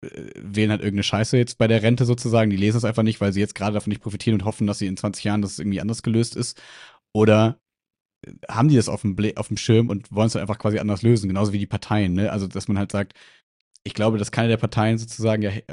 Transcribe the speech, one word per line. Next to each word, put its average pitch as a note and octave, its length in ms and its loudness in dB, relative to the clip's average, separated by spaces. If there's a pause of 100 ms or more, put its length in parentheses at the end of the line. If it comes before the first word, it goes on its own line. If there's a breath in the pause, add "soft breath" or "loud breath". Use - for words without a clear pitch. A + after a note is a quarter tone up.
äh, - 340 -14
wählen G#2 340 -2
halt G#2+ 120 -2
irgendeine G2+ 220 -2
Scheiße A2 340 0
jetzt A#2+ 200 0
bei A2+ 100 4
der A2 140 4
Rente A#2+ 220 4
sozusagen. A#2 460 2
Die G2 80 0
lesen G#2 180 2
es A2+ 80 0
einfach A2 200 0
nicht, A2 180 0
weil G2+ 100 2
sie F#2+ 80 0
jetzt G#2 160 -2
gerade G#2 200 -2
davon G#2 140 -4
nicht G2+ 120 -4
profitieren A2 320 -2
und F#2+ 100 0
hoffen, G#2+ 240 -2
dass G2+ 120 -2
sie G2+ 80 -4
in F#2+ 100 -4
zwanzig - 260 -6
Jahren, G#2 180 0
dass G2+ 120 -4
es - 60 -12
irgendwie G2 200 -2
anders A2+ 240 -6
gelöst A#2 320 0
ist." - 260 -8 (520 loud breath)
Oder, G#2+ 480 4 (680)
äh, G1+ 60 -20 (160)
haben A#2+ 200 4
die D3 60 6
das A2 140 4
auf - 120 -6
dem G2 140 -2
Bli-, G#2 220 -2
auf G#2 100 -6
dem G#2+ 100 -6
Schirm A#2 320 4
und G2+ 220 -6
wollen G#2+ 160 2
es A2 60 -2
dann - 80 -4
einfach G2+ 180 -6
quasi G#2+ 200 0
anders G#2 240 -2
lösen, A2 260 4
genauso G2 240 0
wie G#2 60 -2
die G2+ 80 -4
Parteien, G2+ 460 -2
ne? G2 200 0
Also, G2 140 -4
dass F#2+ 200 -8
man G2+ 100 0
halt G2+ 140 -4
sagt, G2+ 220 -6 (720 soft breath)
ich G#2 80 -10
glaube, A2 240 0
dass G2+ 160 -4
keine A#2 160 0
der A2+ 80 2
Parteien A2+ 400 0
sozusagen A2 440 -2
ja G2+ 100 -2
he-, A2 220 -8